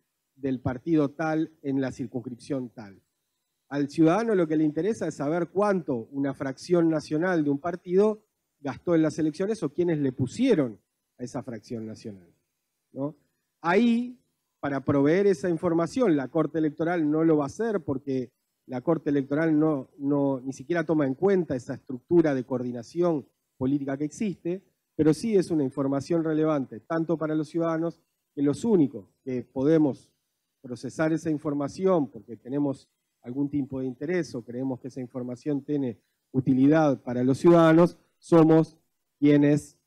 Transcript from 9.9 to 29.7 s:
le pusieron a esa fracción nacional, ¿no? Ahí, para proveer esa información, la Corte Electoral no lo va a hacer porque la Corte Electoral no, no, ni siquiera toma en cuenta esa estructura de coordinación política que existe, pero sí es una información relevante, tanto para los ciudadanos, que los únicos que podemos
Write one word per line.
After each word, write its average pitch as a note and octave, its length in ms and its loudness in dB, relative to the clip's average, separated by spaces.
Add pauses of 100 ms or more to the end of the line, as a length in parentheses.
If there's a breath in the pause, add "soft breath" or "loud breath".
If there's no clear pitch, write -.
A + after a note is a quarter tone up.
le C3+ 120 0
pusieron C#3+ 680 0 (400)
a B2 60 -10
esa A#2+ 180 -10
fracción A#2 440 -12
nacional, G2+ 440 -16 (640)
¿no? C#3 240 -8 (460)
Ahí, A#3 580 0 (400)
para C#3 240 -4
proveer D3+ 420 2
esa F#3+ 220 0
información, E3+ 680 0
la C3+ 140 -2
Corte D#3+ 300 -2
Electoral D#3 520 -2
no D#3+ 140 0
lo D#3+ 140 4
va C#3+ 60 0
a - 20 -6
hacer G#3 340 -4
porque C3 520 -6 (340)
la B2+ 160 -8
Corte D#3+ 260 -2
Electoral C#3+ 500 0
no, D3+ 380 0
no, C#3 440 -2
ni C3+ 120 -10
siquiera D#3+ 320 -4
toma D#3 220 0
en C3 80 -2
cuenta F3+ 420 0
esa B2+ 180 -8
estructura D3 600 0
de B2+ 100 -2
coordinación B2+ 840 -4 (300)
política C#3 400 -2
que D3 80 -6
existe, F3 580 -6 (320)
pero D3+ 200 4
sí A3+ 200 -4
es F3+ 160 4
una D3+ 140 0
información C#3 580 -2
relevante, D3+ 580 -2
tanto E3 360 -2
para D#3 180 -4
los D#3 140 -2
ciudadanos, E3 540 -4 (320)
que C#3+ 80 -4
los C#3+ 220 0
únicos C#3+ 440 2 (160)
que B2+ 200 -6
podemos D3 680 0 (480)